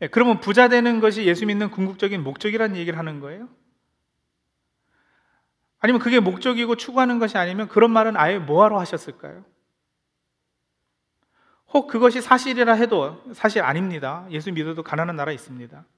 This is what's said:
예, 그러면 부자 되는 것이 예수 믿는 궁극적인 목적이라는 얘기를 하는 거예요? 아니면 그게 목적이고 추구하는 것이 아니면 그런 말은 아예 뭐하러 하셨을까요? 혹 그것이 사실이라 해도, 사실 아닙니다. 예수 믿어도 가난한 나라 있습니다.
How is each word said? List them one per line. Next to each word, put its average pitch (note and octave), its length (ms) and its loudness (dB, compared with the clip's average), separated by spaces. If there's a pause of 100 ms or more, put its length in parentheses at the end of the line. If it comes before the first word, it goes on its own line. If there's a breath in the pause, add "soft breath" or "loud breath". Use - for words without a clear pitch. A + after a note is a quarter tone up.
예, D#3 60 -6
그러면 A3+ 320 2
부자 A#3 280 4
되는 A#3+ 320 2
것이 G#3+ 240 0
예수 F3 220 2
믿는 G#3 240 -2
궁극적인 F#3+ 520 -4
목적이라는 G#3+ 540 -4
얘기를 E3+ 220 -6
하는 D#3 220 -10
거예요? E3+ 280 -16 (2250)
아니면 A#3 220 2
그게 B3 200 4
목적이고 A#3 560 -2
추구하는 B3 420 -2
것이 A3 200 -2
아니면 F#3 300 -4
그런 A3+ 220 4
말은 A3 260 2
아예 F3 220 2
뭐하러 F#3 420 4
하셨을까요? - 640 -12 (2250)
혹 C#4+ 160 2
그것이 A#3+ 320 2
사실이라 B3 540 2
해도, G3 480 0 (100)
사실 G#3+ 300 0
아닙니다. D#3+ 680 -4
예수 D#3 220 -8
믿어도 D#3+ 300 -6
가난한 D#3+ 340 -4
나라 D3 160 -6
있습니다. C3 520 -16 (140)